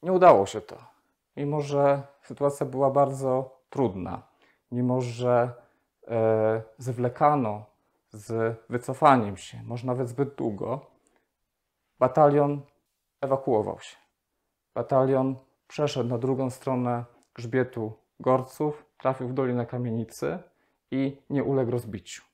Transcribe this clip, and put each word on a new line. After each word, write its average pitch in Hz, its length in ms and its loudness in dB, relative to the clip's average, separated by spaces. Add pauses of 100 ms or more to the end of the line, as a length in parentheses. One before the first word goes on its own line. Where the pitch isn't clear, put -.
Nie 180 100 0
udało 165 320 8
się 107 160 -8
to, - 140 -18 (600)
mimo 147 260 -4
że 143 400 2 (200)
sytuacja 139 440 -2
była 135 260 0
bardzo 135 680 0 (100)
trudna, 95 520 -2 (500)
mimo 123 300 0
że, 123 500 0 (560)
e, 110 540 2 (160)
zwlekano 123 880 0 (440)
z 113 480 -4 (120)
wycofaniem 123 680 2
się, - 280 -18
może 117 220 -8
nawet 123 220 -4
zbyt 139 260 -4
długo, 120 500 -6 (1120)
batalion 143 600 4 (600)
ewakuował 123 580 0
się. - 180 -20 (760)
Batalion 131 600 2 (320)
przeszedł 143 420 -2
na 123 80 -2
drugą 131 320 -2
stronę 123 560 -4 (280)
grzbietu 117 600 -4 (260)
Gorców, 131 680 -2 (120)
trafił 131 300 -4
w 123 60 -8
Dolinę 123 320 -2
Kamienicy 123 760 -6 (520)
i 135 380 -4
nie 139 140 -2
uległ 131 280 0
rozbiciu. 113 520 -8 (100)